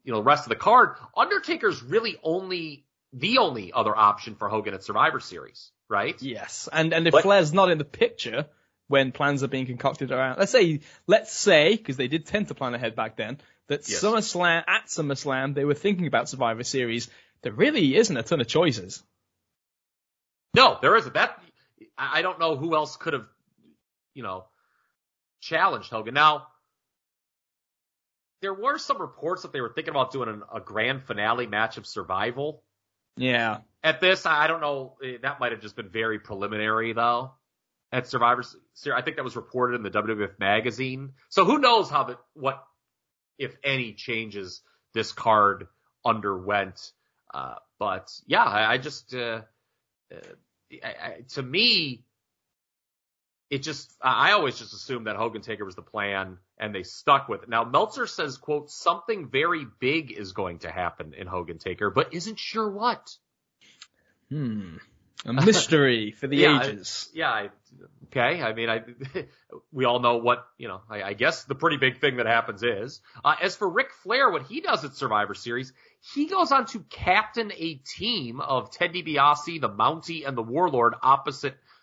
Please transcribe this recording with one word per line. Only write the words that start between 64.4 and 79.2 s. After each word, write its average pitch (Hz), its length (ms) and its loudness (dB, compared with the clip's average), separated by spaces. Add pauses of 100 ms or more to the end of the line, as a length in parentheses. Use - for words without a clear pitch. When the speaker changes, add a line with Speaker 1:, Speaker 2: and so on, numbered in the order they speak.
Speaker 2:
A - 80 -6
mystery 135 800 4
for - 160 -10
the 135 100 0
Speaker 1:
<laughs> - 20 2
Yeah, 147 220 6
I, 127 60 0
Speaker 2:
ages. - 480 -10
Speaker 1:
yeah. 156 160 -2
I, 107 200 -4 (560)
okay. 139 360 0
I 113 120 -2
mean, 113 140 -4
I, 113 140 0 (440)
<laughs> - 460 -20
we 131 120 -2
all 123 160 4
know 120 160 4
what, 120 280 2 (140)
you 123 80 -12
know, 95 140 -10 (100)
I, 104 120 -8
I 98 100 -6
guess 123 320 0
the 139 100 -6
pretty 156 220 0
big 131 240 0
thing 135 160 0
that 120 100 0
happens 113 360 0
is, 117 380 -4 (240)
uh, 147 160 4
as 185 140 -2
for 202 140 -2
Ric 196 240 -2 (100)
Flair, 240 280 2
what 143 160 -4
he 247 140 -10
does 311 240 -2
at 135 120 -10
Survivor 104 380 0
Series, 123 380 -8 (400)
he 285 140 -2
goes 359 240 0
on 269 160 4
to 214 140 -10
captain 208 760 -2
a 165 180 -6
team 143 640 -6
of 135 320 -2
Ted 175 200 -2
DiBiase, 156 680 2